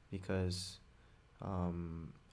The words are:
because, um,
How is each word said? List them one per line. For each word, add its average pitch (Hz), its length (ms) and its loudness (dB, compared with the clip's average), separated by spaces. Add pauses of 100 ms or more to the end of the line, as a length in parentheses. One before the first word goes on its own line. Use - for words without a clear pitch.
(100)
because, 92 680 0 (640)
um, 87 680 0 (200)